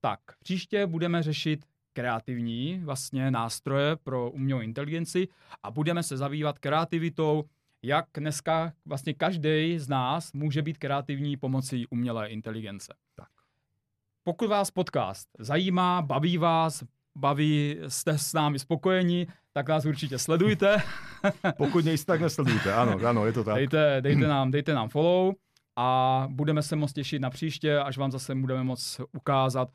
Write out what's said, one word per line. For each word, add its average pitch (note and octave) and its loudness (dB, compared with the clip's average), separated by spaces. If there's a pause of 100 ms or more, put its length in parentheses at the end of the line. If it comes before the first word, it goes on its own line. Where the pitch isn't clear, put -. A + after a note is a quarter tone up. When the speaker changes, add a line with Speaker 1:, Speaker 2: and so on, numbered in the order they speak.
Speaker 1:
Tak, G#2+ -2 (200)
příště G3 -4
budeme E3+ 0
řešit D3+ -2 (280)
kreativní A#2+ -4
vlastně C3+ -2
nástroje C3+ 0
pro B2+ -6
umělou C3+ -2
inteligenci D3+ -2 (360)
a G2+ -8
budeme D#3+ 0
se C3+ -6
zabývat C#3+ -2
kreativitou, D#3+ 0 (400)
jak D3 0 (120)
dneska D#3+ -2 (120)
vlastně D3 -6
každej D#3+ 0
z C3 -10
nás C#3 -2
může D3 -2
být D3+ -4
kreativní C#3 -4
pomocí C3 -2
umělé A#2 -2
inteligence. G#2+ -10 (220)
Speaker 2:
Tak. - -20 (960)
Speaker 1:
Pokud F3+ -2
vás G3+ 2
podcast A#2 -2 (100)
zajímá, F3+ 2
baví D3+ 0
vás, E3 2 (320)
baví, D3 2 (100)
jste D3+ 0
s - -4
námi D3 2
spokojeni, F3 2 (260)
tak C#3 -2
nás D#3 2
určitě D3 -2
sledujte. G3 4 (400)
<laughs> - 0
Speaker 2:
Pokud F3 4
nejste, D#3+ 2
tak E3 2
nesledujte, C3+ 2
ano, A2 4
ano, A#2 4
je A2+ 2
to A#2 0
tak. G#2 0
Speaker 1:
Dejte, C#3 4
dejte C#3+ 4
nám, C3+ 2
dejte C#3+ 0
nám A2+ 0
follow F3+ 4 (420)
a C3 2
budeme D3 0
se D#3 -4
moc D3 0
těšit C#3 -4
na C3 -2
příště, D3 0
až C3+ -4
vám C3+ 0
zase C3 -6
budeme C3 0
moc B2+ -6 (100)
ukázat C3 0